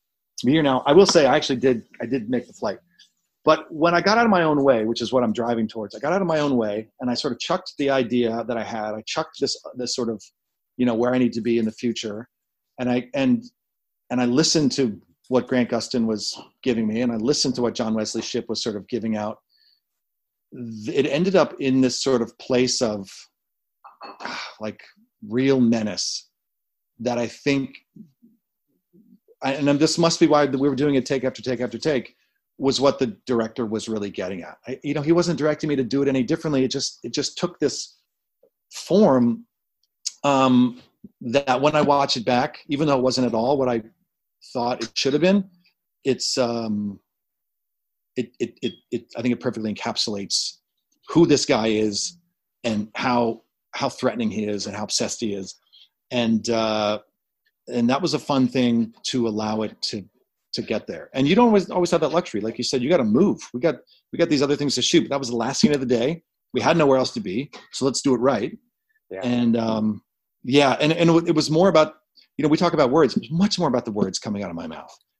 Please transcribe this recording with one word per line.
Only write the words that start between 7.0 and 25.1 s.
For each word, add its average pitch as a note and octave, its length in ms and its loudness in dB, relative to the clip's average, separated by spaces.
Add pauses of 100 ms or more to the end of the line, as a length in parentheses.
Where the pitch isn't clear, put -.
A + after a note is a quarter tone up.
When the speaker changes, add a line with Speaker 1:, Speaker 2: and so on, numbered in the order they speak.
Speaker 1:
and C3 100 -4
I B2 40 -2
sort B2+ 180 -4
of A#2+ 80 -8
chucked - 380 -6
the C#3 120 0
idea A#2+ 580 0
that A#2 80 -4
I A2 80 -4
had. G#2+ 300 -6
I G#2+ 120 -10
chucked - 340 -8
this, C3+ 160 -2 (200)
this B2 180 -6
sort A#2 160 -4
of, G#2+ 120 -8 (540)
you B2 100 0
know, A#2+ 80 2
where B2 200 0
I B2+ 40 2
need B2 160 2
to A#2 60 -4
be A2+ 180 0
in A2+ 60 2
the A2 80 -2
future. A2+ 560 -6 (500)
And B2+ 100 -4
I, B2 260 -2
and B2+ 280 2 (720)
and B2 80 -2
I B2 60 2
listened C#3+ 460 2
to A2+ 280 -2 (280)
what B2+ 200 0
Grant B2 220 0
Gustin A#2 360 -2
was G#2+ 320 -4 (240)
giving A2+ 240 0
me, A2 140 -2
and B2 100 0
I A#2 60 -4
listened B2+ 400 0
to B2 60 -2
what A#2+ 120 0
John A2 200 -2
Wesley A2 260 -4
Shipp - 280 -6
was A2 140 -6
sort G#2+ 140 -4
of F#2+ 100 -10
giving A2 300 -4
out, G#2+ 220 -6 (1160)
th-, A#2 420 -8
it C#3 120 2
ended F3+ 260 0
up D#3 240 4
in C3 220 2
this B2+ 200 2
sort C3 200 2
of A2+ 180 -6
place B2+ 440 0
of, G#2 260 -4 (720)
<sighs> - 800 -14
like, G#2+ 220 -10 (440)